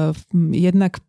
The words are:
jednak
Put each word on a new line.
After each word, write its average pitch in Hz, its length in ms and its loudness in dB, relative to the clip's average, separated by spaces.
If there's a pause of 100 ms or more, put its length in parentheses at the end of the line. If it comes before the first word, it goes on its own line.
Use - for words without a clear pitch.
(540)
jednak 185 420 2 (120)